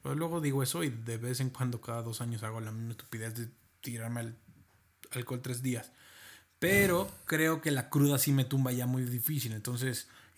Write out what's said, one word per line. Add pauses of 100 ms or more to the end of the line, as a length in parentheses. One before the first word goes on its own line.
Pero
luego
digo
eso
y
de
vez
en
cuando,
cada
dos
años,
hago
la
misma
estupidez
de (320)
tirarme
al (760)
alcohol
tres
días. (680)
Pero (140)
creo
que
la
cruda
sí
me
tumba
ya
muy
difícil.
Entonces, (300)